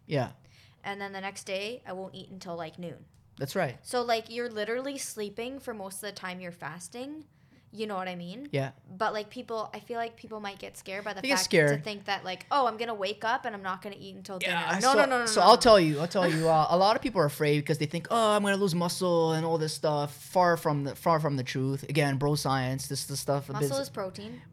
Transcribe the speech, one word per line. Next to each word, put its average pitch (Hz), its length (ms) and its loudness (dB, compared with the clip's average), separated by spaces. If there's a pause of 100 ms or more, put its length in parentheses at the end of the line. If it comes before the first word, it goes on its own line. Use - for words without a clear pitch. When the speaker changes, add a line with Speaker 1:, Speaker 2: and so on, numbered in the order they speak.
Speaker 1:
Yeah. 127 240 -2 (540)
Speaker 2:
And 202 180 -8
then 196 100 -10
the 196 100 -10
next 196 240 -10
day, 208 420 -6
I - 60 -12
won't 185 220 -12
eat 190 140 -16
until, 185 260 -12
like, 165 240 -10
noon. 165 240 -12 (340)
Speaker 1:
That's - 200 -6
right. 147 240 -2
Speaker 2:
So, 247 220 -4
like, 226 260 -2
you're 240 200 -6
literally 240 480 -4
sleeping 233 640 -8
for 254 140 -10
most 196 220 -12
of - 60 -12
the 208 120 -8
time 185 260 -10
you're 175 140 -12
fasting. 240 720 -12 (460)
You 214 160 -8
know 208 100 -6
what 185 100 -4
I 180 80 -8
mean? 180 380 -12
Speaker 1:
Yeah. 135 180 -2 (260)
Speaker 2:
But, 214 140 0
like, 208 180 -6
people, 226 440 -8
I 214 80 -12
feel 233 160 -10
like 233 180 -6
people 220 240 -14
might 196 200 -10
get 196 180 -14
scared 196 260 -10
by 214 80 -6
the 196 100 -8
Speaker 1:
They 262 60 -4
get 277 120 2
Speaker 2:
fact - 40 0
Speaker 1:
scared. 147 360 6
Speaker 2:
to 151 40 -8
think 208 220 -8
that, 196 180 -4
like, 185 260 -8
"Oh, 269 180 4
I'm 220 100 -2
gonna 233 160 -4
wake 208 320 -4
up 233 180 0
and 226 100 -6
I'm 196 100 -10
not 185 180 -6
gonna 202 180 -12
eat 190 160 -14
until 190 260 -12
Speaker 1:
Yeah, 180 280 0
Speaker 2:
dinner." 185 120 0
No, 254 120 6
Speaker 1:
so, - 60 -
Speaker 2:
no, 285 60 8
no, 262 140 2
no, 233 60 0
Speaker 1:
so 220 160 2
Speaker 2:
no, 180 60 10
Speaker 1:
I'll 226 80 12
Speaker 2:
no. 247 40 0
Speaker 1:
tell 226 220 10
you, 151 180 2
I'll 165 80 -2
tell 180 240 2
you, 160 160 2
uh, 156 220 6
a 175 80 4
lot 202 180 6
of - 60 -4
people 220 180 -2
are 156 60 6
afraid 147 340 2
because 147 180 0
they 151 80 0
think, 165 240 -6
"Oh, 226 280 4
I'm 202 60 2
gonna 196 120 2
lose 190 180 2
muscle 175 600 2
and 160 120 0
all 165 120 0
this 156 160 -2
stuff." 147 420 -2
Far 175 400 4
from 147 300 0
the, 127 100 -6
far 165 240 2
from 147 160 0
the 135 80 -2
truth. 135 460 -2
Again, 143 260 2
bro 143 200 2
science, 131 520 -2
this 135 140 -6
is - 60 -8
the 139 100 -6
stuff. 139 320 -2
Speaker 2:
Muscle 139 180 -2
Speaker 1:
biz- 269 120 -2
Speaker 2:
is 277 100 -6
protein. 202 520 -10 (120)